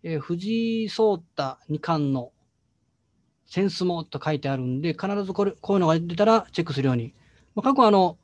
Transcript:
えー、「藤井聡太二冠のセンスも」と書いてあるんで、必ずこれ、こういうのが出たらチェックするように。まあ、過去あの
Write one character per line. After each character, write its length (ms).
え 140
ー、 80
「藤 600
井 20
聡 300
太 400
二 140
冠 320
の 180
セ 160
ン 80
ス 140
も」 240
と 160
書 80
い 80
て 80
あ 80
る 80
ん 160
で、 140
必 160
ず 80
こ 100
れ、 80
こ 220
う 20
い 40
う 20
の 60
が 120
出 160
た 80
ら 300
チ 80
ェ 20
ッ 40
ク 40
す 100
る 60
よ 60
う 20
に。 180
ま 60
あ、 40
過 120
去 100
あ 60
の 320